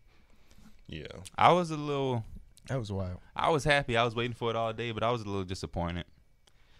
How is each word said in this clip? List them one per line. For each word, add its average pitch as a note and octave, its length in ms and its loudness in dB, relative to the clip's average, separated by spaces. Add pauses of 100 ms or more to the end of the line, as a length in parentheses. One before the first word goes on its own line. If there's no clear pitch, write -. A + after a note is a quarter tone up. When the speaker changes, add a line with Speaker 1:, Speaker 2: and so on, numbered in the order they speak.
(880)
Speaker 1:
Yeah. D#2 180 -10 (320)
Speaker 2:
I C3 140 10
was F3 180 2
a D#3 60 -4
little C#3 480 -2 (460)
Speaker 3:
That C3 80 -4
was G#2 140 -6
wild. F#2 260 -6 (180)
Speaker 2:
I - 140 2
was D3+ 140 2
happy. C#3+ 320 2
I A#2 80 4
was A#2 100 -2
waiting A#2+ 180 -2
for A#2 160 -4
it A2+ 80 0
all A2+ 160 -2
day, A2+ 200 -6
but G#2+ 100 -6
I A2+ 80 4
was A#2+ 120 -2
a - 40 -10
little G2 180 -2
disappointed. F2 600 -4 (760)